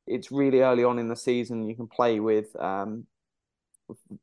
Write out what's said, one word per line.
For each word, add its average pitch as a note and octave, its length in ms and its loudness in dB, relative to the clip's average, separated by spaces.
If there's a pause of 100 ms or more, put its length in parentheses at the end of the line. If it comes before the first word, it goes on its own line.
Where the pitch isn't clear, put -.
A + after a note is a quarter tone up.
it's - 240 -6
really C3+ 300 4
early B2 240 4
on B2 140 2
in A#2 100 -4
the A#2 80 -4
season A#2+ 500 -2
you A2+ 80 -6
can A#2 120 -10
play A#2 340 0
with, G#2+ 400 0
um, G2 460 -6 (1160)